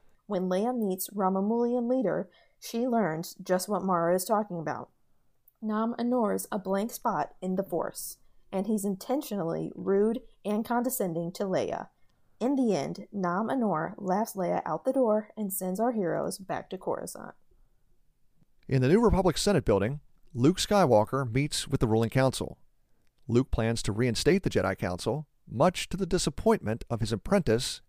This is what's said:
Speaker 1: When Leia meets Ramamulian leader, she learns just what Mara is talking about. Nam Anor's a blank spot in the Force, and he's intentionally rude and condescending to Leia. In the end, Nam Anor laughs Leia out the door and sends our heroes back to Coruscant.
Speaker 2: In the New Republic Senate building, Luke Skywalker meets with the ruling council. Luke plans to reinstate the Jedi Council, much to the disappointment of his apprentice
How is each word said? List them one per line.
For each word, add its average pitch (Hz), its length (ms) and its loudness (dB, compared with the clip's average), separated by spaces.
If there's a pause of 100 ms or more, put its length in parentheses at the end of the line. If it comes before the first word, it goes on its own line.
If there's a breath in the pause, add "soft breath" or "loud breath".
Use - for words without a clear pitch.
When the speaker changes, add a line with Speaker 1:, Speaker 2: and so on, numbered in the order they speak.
(260)
Speaker 1:
When 185 180 -2
Leia 196 300 0
meets 190 360 -4
Ramamulian 220 800 0
leader, 208 400 0 (280 soft breath)
she 233 300 -4
learns 180 560 -2
just 185 240 0
what 196 160 -2
Mara 175 320 2
is 185 80 0
talking 214 340 -2
about. 147 320 -6 (720)
Nam 220 380 -2
Anor's 233 500 0
a 214 80 -4
blank 196 340 -2
spot 185 500 -4
in 185 160 -2
the 190 60 0
Force, - 560 -6 (300)
and 196 160 -2
he's 208 200 0
intentionally 190 880 -4
rude 202 460 2 (240 soft breath)
and 214 180 -2
condescending 190 680 -2
to 208 100 -4
Leia. 160 440 -2 (520)
In 269 160 0
the 240 180 2
end, 165 380 -4
Nam 190 360 -2
Anor 196 500 -2
laughs 202 360 -2
Leia 175 320 -2
out 156 200 -4
the 262 80 0
door 214 420 2
and 202 160 -6
sends 185 280 -4
our 240 120 0
heroes 185 460 -2
back - 320 -8
to 185 80 -10
Coruscant. - 560 -8 (1300)
Speaker 2:
In 131 140 2
the 127 60 4
New 202 140 6
Republic 185 360 4
Senate 185 280 2
building, 110 340 2 (340)
Luke 151 240 4
Skywalker 131 720 4
meets 135 380 -2
with - 140 0
the 123 60 4
ruling 110 220 4
council. 127 480 2 (680)
Luke 120 240 2
plans 113 320 0
to 110 80 -2
reinstate 123 520 2
the - 60 0
Jedi 95 280 0
Council, 113 500 -4 (220)
much 147 400 0
to 175 80 -4
the 196 80 -2
disappointment 170 840 0
of 113 100 -2
his 107 120 -2
apprentice 123 760 0